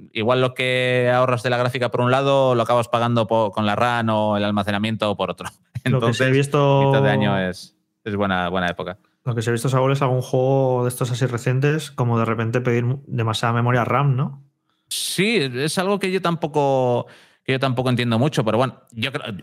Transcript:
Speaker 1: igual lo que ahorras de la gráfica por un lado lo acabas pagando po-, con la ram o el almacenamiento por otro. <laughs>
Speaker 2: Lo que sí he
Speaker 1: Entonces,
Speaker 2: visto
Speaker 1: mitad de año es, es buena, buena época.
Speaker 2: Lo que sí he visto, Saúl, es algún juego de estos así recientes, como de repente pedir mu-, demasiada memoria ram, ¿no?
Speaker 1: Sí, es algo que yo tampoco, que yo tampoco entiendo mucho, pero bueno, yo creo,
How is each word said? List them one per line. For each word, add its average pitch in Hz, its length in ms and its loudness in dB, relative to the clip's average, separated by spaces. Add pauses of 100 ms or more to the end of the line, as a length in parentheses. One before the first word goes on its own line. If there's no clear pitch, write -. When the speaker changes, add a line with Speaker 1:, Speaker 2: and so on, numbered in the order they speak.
(120)
Speaker 1:
igual 120 280 2
lo 127 140 0
que 127 580 0
ahorras 127 300 2
de 127 80 -2
la 120 60 2
gráfica 123 340 -2
por 120 100 -2
un 123 100 2
lado 135 440 2
lo 117 80 2
acabas 120 260 0
pagando 117 380 0
po-, 113 240 2
con 107 160 -2
la 104 100 0
ram 117 340 0
o 107 260 2
el 101 80 0
almacenamiento 104 720 -2
por 92 140 -2
otro. 90 180 -12 (200)
<laughs> - 160 -10
Speaker 2:
Lo 127 160 0
que 117 120 2
sí 123 100 -2
he 131 40 2
Speaker 1:
Entonces, 131 60 2
Speaker 2:
visto 143 540 4
Speaker 1:
mitad 139 160 4
de 107 80 2
año 104 280 0
es, 92 380 -6 (280)
es 104 120 -4
buena, 92 320 0
buena 90 200 -2
época. 87 300 -8 (300)
Speaker 2:
Lo 117 60 -2
que 117 80 -2
sí 113 80 -2
he - 20 2
visto, 117 160 -2
Saúl, 131 240 2
es 139 80 0
algún 127 220 0
juego 131 600 0
de 123 40 0
estos 123 220 -4
así 123 160 -2
recientes, 135 640 -2
como 117 280 0
de 113 60 2
repente 113 380 -2
pedir 120 220 0
mu-, 135 220 -2
demasiada 117 460 -2
memoria 120 320 2
ram, 131 320 2
¿no? - 260 -4 (460)
Speaker 1:
Sí, - 480 -2
es 135 400 -2
algo 190 220 0
que 196 120 -4
yo 185 120 -2
tampoco, 139 840 0 (380)
que 135 80 -2
yo 131 80 -2
tampoco 127 300 0
entiendo 117 280 2
mucho, 147 240 2
pero 107 140 0
bueno, 127 240 0 (100)
yo 120 220 -6
creo, - 300 -8